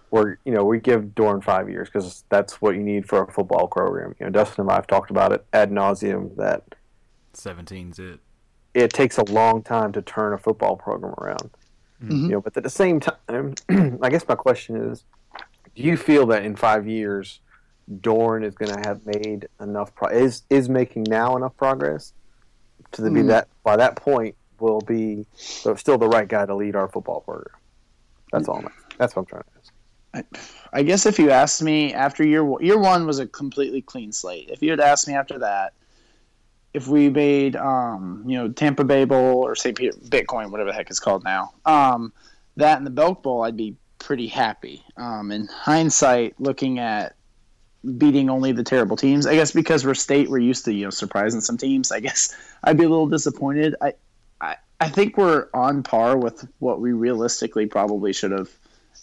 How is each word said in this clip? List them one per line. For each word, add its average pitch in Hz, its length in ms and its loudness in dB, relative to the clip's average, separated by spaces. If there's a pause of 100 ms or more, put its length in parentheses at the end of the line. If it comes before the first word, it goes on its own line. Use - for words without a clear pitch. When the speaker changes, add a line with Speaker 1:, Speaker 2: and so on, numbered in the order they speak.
(120)
Speaker 1:
We're, 107 320 2
you 131 80 -4
know, 104 140 2
we 113 160 2
give 110 340 2
Doran 104 240 2
five 98 300 0
years 92 200 -10
'cause 92 380 -8
that's 101 340 0
what 104 140 2
you 101 80 -4
need 104 240 -2
for 98 160 2
a - 80 -10
football 90 380 0
program. 90 500 -4
You - 60 -10
know, 95 60 -6
Dustin 104 320 0
and 98 80 0
I 95 40 2
have 95 120 -2
talked 98 220 0
about 98 220 2
it 101 220 -4
ad 104 180 4
nauseum 98 640 -2
that 104 280 -4 (680)
Speaker 2:
Seventeen's 90 640 -16
it. 90 220 -18 (540)
Speaker 1:
it 120 180 4
takes 135 260 0
a 117 140 4
long 113 320 4
time 110 300 -2
to 104 80 -4
turn 107 320 -4
a 98 40 -4
football 107 380 0
program 98 420 -8
around. - 340 -10 (520)
Speaker 3:
Mm-hmm. 139 220 -2
Speaker 1:
You 180 80 -2
know, 101 80 -2
but - 160 -10
at - 60 -2
the 131 60 -8
same 175 300 2
time, 135 560 -6 (140)
<clears throat> 156 320 2
I 127 80 0
guess 165 180 -2
my 120 80 0
question 117 400 -2
is: 113 300 -8 (720)
Do 120 80 -8
you 165 120 2
feel 143 320 4
that 107 160 2
in 104 140 -6
five 107 300 2
years, 104 520 -6 (600)
Doran 113 420 2
is 101 120 -6
gonna 101 300 -6
have 104 200 -6
made 104 420 -6 (140)
enough 104 340 -8
pro-, - 140 -4
is, 123 400 0
is 135 200 2
making 127 340 -2
now 113 340 0
enough 127 200 -6
progress 143 560 -2 (800)
to - 80 -10
the, 110 100 0
be 113 100 4
Speaker 4:
Mm. 107 60 2
Speaker 1:
that, 110 200 4 (160)
by 107 140 4
that 123 180 4
point, 120 400 -2 (240)
will 110 220 0
be 110 440 -4 (380)
the, 107 140 0
still 139 200 2
the 113 120 2
right 110 180 2
guy 101 180 0
to 98 100 -4
lead 101 200 -4
our 95 140 -2
football - 320 -8
program? - 340 -14 (760)
That's - 180 -2
all - 80 -4
I'm, 85 160 -12 (240)
that's 123 180 -2
what 95 60 -2
I'm 90 60 -8
trying - 160 -16
to - 140 -20
ask. - 160 -20 (400)
Speaker 4:
I, - 640 -10
I 143 40 2
guess 180 220 2
if 208 140 2
you 147 120 8
asked 139 320 4
me 151 300 0
after 139 320 0
year 156 180 4
o-, 135 160 -2
year 190 180 4
one 185 300 4
was 139 120 -2
a 123 80 -6
completely 135 540 -6
clean 110 300 -14
slate. 90 380 -10
If - 120 -14
you 156 100 0
had 151 100 -2
asked 143 260 4
me 143 80 -6
after 139 240 -4
that, 98 340 -4 (1000)
if 131 140 -6
we 143 220 4
made, 139 460 2
um, 110 720 -4
you 127 120 -4
know, 117 120 -4
Tampa 143 340 -2
Bay 135 220 4
Bowl 127 400 4
or 120 100 -4
Saint 123 220 -4
Peter, 123 200 -2
Bitcoin, 117 540 -4
whatever 104 180 -4
the 95 60 -6
heck 95 140 -10
it's 98 100 -8
called 95 240 -2
now, 95 280 -4 (140)
um, 131 480 2 (440)
that 151 200 4
and 139 80 -8
the 131 60 -8
Belk 160 320 0
Bowl, 123 200 -2
I'd 113 140 -4
be 107 180 -6 (240)
pretty 120 280 -4
happy. 107 560 -6 (140)
Um, 107 340 -10
in 104 160 -6
hindsight, 143 920 2
looking 131 400 -4
at 110 360 -6 (840)
beating 139 320 4
only 131 240 2
the 117 100 -2
terrible 110 320 2
teams, 139 300 4
I 156 100 4
guess 156 160 4
because 156 340 2
we're 135 100 0
State, 139 340 2
we're 131 100 0
used 123 260 0
to, 113 80 0
you 101 120 -2
know, 98 60 -6
surprising 104 500 -2
some 117 160 -4
teams. 135 340 -2
I 107 80 -6
guess - 360 -4 (280)
I'd 156 140 4
be 170 80 6
a 156 40 4
little 160 180 4
disappointed. 147 720 -2
I, 143 120 0 (460)
I, 78 160 -8 (240)
I 160 100 -2
think 208 280 0
we're 170 360 4
on 131 300 0
par 120 340 2
with 120 300 -4 (120)
what 123 200 -2
we 120 140 0
realistically 117 720 -2
probably 104 480 0
should 98 180 -4
have 95 180 -6 (540)